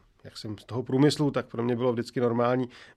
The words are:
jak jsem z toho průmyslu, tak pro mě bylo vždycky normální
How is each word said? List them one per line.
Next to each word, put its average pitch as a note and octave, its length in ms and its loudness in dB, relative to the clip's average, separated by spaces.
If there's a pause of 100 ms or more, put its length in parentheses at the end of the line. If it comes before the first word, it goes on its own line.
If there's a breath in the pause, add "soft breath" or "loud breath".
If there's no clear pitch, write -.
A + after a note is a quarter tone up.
(240)
jak - 140 -20
jsem G#2+ 200 -12
z - 80 -20
toho B2 180 -6
průmyslu, C#3 480 4
tak A#2 140 -4
pro A#2 180 -6
mě A#2+ 120 0
bylo B2 180 0
vždycky A#2 260 -6
normální A#2+ 500 0 (260 loud breath)